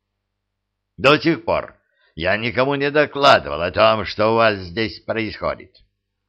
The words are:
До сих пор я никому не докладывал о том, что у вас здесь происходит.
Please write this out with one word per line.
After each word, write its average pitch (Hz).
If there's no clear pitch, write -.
До 139
сих 156
пор 80
я 90
никому 123
не 139
докладывал 135
о 90
том, 107
что 107
у 113
вас 110
здесь 95
происходит. 90